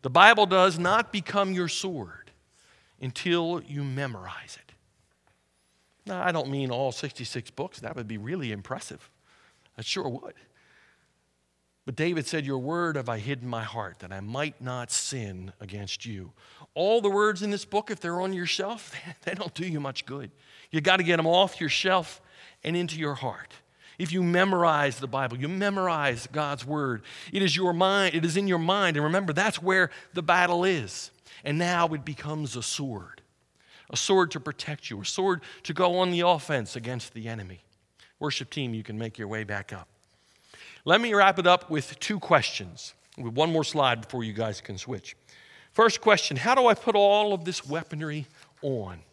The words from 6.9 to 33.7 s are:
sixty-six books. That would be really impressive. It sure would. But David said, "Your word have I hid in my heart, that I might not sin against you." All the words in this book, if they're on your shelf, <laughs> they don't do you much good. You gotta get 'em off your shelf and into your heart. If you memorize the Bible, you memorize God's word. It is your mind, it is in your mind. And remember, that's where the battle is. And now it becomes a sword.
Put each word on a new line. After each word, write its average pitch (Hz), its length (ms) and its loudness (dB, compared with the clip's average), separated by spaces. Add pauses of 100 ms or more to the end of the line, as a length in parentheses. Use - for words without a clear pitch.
sixty-six 127 600 -10
books. - 280 -10
That 113 160 -10
would 120 120 -10
be 110 100 -8
really 123 340 -6
impressive. 101 600 -12 (680)
It 113 80 -12
sure - 240 -4
would. - 260 -10 (1500)
But 127 120 -8
David 160 280 0
said, 156 200 -4
"Your 135 140 -2
word 160 360 -2
have 127 140 -4
I 113 100 -4
hid 127 220 -6
in 123 80 -10
my 113 140 -4
heart, 104 360 -10
that 92 140 -12
I 95 80 -10
might 135 400 -8
not 127 280 -8
sin 95 720 -6
against 101 460 -12
you." 95 260 -12 (440)
All 208 260 4
the 202 80 2
words 202 340 2
in 208 80 -2
this 202 140 -6
book, 214 260 -2
if 190 80 -8
they're 175 220 -4
on 190 100 -2
your 180 140 -4
shelf, 208 500 -6 (140)
<laughs> - 140 -18
they 180 120 -6
don't 180 180 -8
do 180 140 -6
you 156 140 -2
much 139 240 -6
good. 135 260 -10 (400)
You 160 80 0
gotta 185 240 6
get 165 160 4
'em 160 80 2
off 180 320 4
your 156 100 -2
shelf 185 520 0 (420)
and 165 140 0
into 170 200 -4
your 147 180 -4
heart. - 380 -8 (460)
If 165 140 -4
you 185 100 2
memorize 170 760 4
the 131 80 -6
Bible, 123 300 -2
you 139 120 -4
memorize 180 840 0
God's 143 340 -4
word. 139 380 -2 (300)
It 196 80 0
is 165 140 2
your 180 180 2
mind, 190 420 4
it 165 80 2
is 170 140 0
in 202 100 0
your 180 120 2
mind. 175 360 2
And 147 80 2
remember, 180 300 0
that's 196 280 0
where 185 300 2 (220)
the 175 100 -4
battle 175 400 4
is. 160 480 -2 (320)
And 147 140 -2
now 175 300 2
it 156 180 -4
becomes 147 500 -8
a 117 80 -6
sword. 113 580 -8 (680)